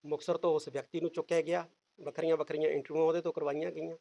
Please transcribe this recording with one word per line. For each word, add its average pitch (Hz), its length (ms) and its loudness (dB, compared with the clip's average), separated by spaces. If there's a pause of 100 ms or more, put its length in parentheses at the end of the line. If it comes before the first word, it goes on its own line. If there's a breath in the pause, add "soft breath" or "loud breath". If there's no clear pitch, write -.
ਮੁਕਤਸਰ 151 340 -2
ਤੋਂ 170 160 2
ਉਸ 151 140 0
ਵਿਅਕਤੀ 139 320 -6
ਨੂੰ 165 100 0
ਚੁੱਕਿਆ 165 320 0
ਗਿਆ, 170 260 -2 (320)
ਵੱਖਰੀਆਂ-ਵੱਖਰੀਆਂ 156 680 0
ਇੰਟਰਵਿਊਆਂ 151 360 2
ਉਹਦੇ 165 140 4
ਤੋਂ 160 120 -2
ਕਰਵਾਈਆਂ 151 380 -2
ਗਈਆਂ। 165 300 -8